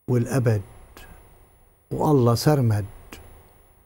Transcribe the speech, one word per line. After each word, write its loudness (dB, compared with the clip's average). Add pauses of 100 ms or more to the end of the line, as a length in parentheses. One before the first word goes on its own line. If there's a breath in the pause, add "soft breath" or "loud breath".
والأبد، 0 (1300)
والله 2
سرمد. 0 (1000)